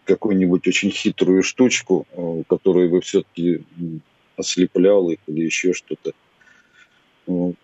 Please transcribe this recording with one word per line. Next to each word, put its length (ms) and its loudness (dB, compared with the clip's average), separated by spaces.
какую-нибудь 640 2
очень 240 0
хитрую 520 0
штучку, 680 0
э, 380 -8
которая 400 2
бы 100 2
всё-таки, 640 -2
м, 220 -10
ослепляла 760 2
их 160 -6
или 180 -4
ещё 280 -2
что-то? 380 -10
Ну, 280 -4